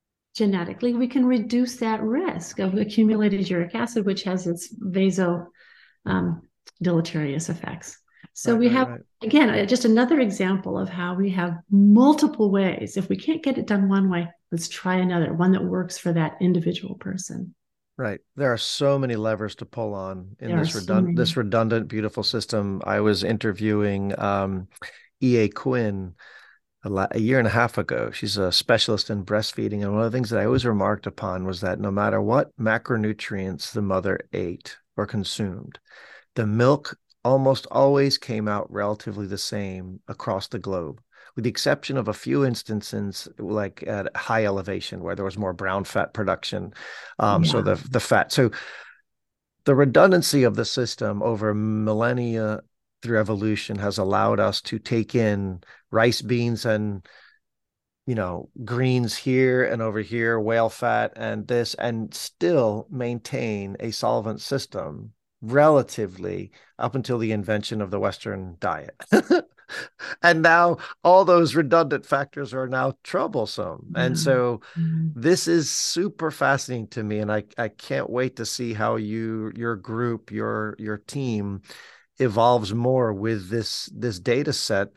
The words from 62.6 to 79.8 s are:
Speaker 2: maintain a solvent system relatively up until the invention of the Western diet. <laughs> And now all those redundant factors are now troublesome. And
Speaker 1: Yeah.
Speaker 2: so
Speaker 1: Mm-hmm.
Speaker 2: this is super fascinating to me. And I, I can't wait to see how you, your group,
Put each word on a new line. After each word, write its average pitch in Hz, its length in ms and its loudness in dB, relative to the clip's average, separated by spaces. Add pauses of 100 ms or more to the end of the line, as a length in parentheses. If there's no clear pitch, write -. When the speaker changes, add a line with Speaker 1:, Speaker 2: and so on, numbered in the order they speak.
Speaker 2:
maintain 117 880 -6
a 113 120 -8
solvent 113 500 -2
system 104 720 -8 (300)
relatively 101 1120 2 (280)
up 117 160 -4
until 123 240 -2
the 110 120 0
invention 107 500 -4
of 95 100 -6
the 101 80 -4
Western 98 600 -6
diet. - 360 -6 (160)
<laughs> - 340 4 (760)
And 165 220 6
now 170 340 6 (260)
all 185 220 8
those 170 300 6
redundant 151 500 2
factors 139 480 -4
are 131 140 -4
now 131 260 -2 (100)
troublesome. - 920 -4
And 127 200 0
Speaker 1:
Yeah. 156 60 -2
Speaker 2:
so 123 400 0 (160)
Speaker 1:
Mm-hmm. 160 420 -2
Speaker 2:
this 170 280 4
is 170 240 2
super - 580 -2
fascinating 127 600 -2
to 113 140 -6
me. 104 140 -4
And 107 140 -2
I, 107 140 -2 (120)
I 113 120 -4
can't - 380 -6
wait 127 280 -2
to 117 100 -8
see 120 280 -6
how 110 240 0
you, 110 580 -6
your 117 200 -4
group, 113 560 -6